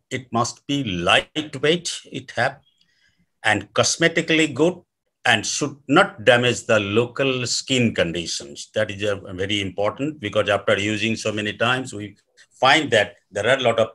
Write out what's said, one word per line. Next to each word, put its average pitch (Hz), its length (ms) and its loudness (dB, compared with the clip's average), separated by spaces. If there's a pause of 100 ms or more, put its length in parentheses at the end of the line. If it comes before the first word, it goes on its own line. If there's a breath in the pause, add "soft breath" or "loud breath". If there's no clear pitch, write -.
It 131 220 -10
must 117 340 -2
be 143 180 -2
lightweight, 135 1080 0 (140)
it - 260 -14
have, 135 300 -4 (840)
and 107 300 0
cosmetically 160 800 2
good, 170 260 0 (440)
and 110 200 2
should 147 300 -4 (120)
not 143 360 2
damage 123 420 4
the 110 140 4
local 120 680 -2
skin 123 480 0
conditions. 82 800 -6
That 107 160 -2
is 98 120 -8
a 104 120 -2 (180)
very 98 280 -2
important, 104 580 -4
because 104 300 -2
after 101 280 2
using 107 380 -2
so 107 160 -4
many 104 220 -4
times, 123 400 -2
we 101 220 -12 (440 soft breath)
find 139 320 4
that 104 240 2 (160)
there 104 160 -2
are 131 100 4
a 131 40 -6
lot 117 180 2
of 110 160 2